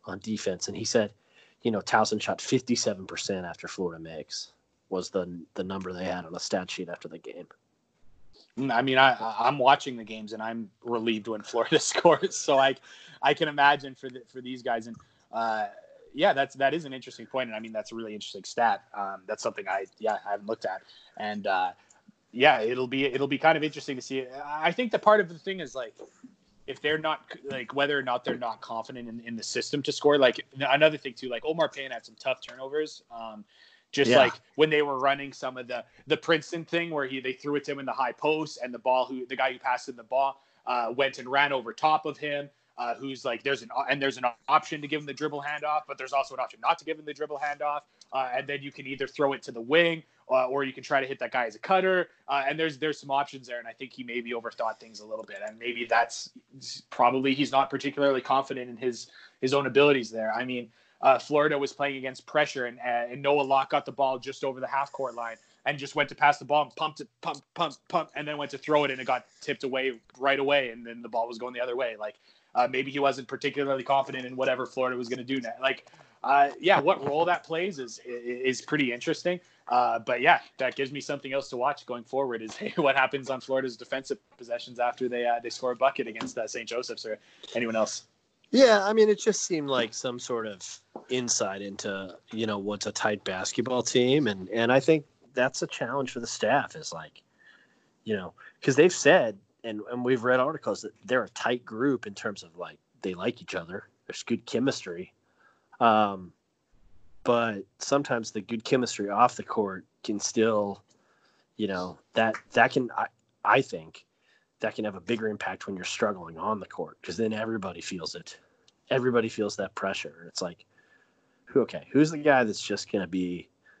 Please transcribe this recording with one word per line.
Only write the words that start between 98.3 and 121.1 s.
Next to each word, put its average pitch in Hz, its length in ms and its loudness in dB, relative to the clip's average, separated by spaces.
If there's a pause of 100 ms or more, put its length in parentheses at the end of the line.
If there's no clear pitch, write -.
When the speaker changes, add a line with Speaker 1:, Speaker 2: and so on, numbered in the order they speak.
Speaker 1:
'cause 135 140 4
they've 151 180 8
said, 135 460 6 (240)
and, 107 180 -6 (100)
and 123 140 -4
we've 127 180 2
read 127 160 4
articles 127 440 -2
that 104 100 -12 (100)
they're 123 200 0
a 92 60 -12
tight 123 360 -2
group 120 400 -2
in 104 80 -10
terms 104 300 -8
of, 85 120 -20
like, 87 220 -12 (240)
they 92 140 -4
like 107 260 -4
each 90 140 -8
other. 90 320 -8 (180)
There's - 160 -12
good - 240 -2
chemistry. 107 680 -2 (640)
Um, 104 520 4 (920)
but 117 400 2 (160)
sometimes 139 520 -2
the 110 100 -6
good 113 220 -6
chemistry 113 460 0
off 110 260 6
the 107 80 -8
court 95 400 -2 (200)
can 104 160 -4
still, 107 640 2 (760)
you 107 100 0
know, 92 300 -4 (160)
that, 113 220 2 (160)
that 127 200 6
can, 127 240 0
I, 107 120 -2 (360)
I 113 180 6
think 82 440 -10 (540)
that 107 160 -4
can 107 100 -2
have 101 100 -4
a 90 60 -14
bigger 110 260 -2
impact 104 400 -6
when 98 80 -6
you're 90 100 -8
struggling 90 520 -2
on 104 220 -2
the 92 80 -12
court, - 340 -10
'cause 87 160 -10
then 110 160 0
everybody 107 480 -6
feels - 340 -8
it. - 220 -16 (520)
Everybody 120 400 2
feels 107 260 -4
that 98 200 -6
pressure. 85 520 -6
It's - 140 -10
like, 87 240 -8 (800)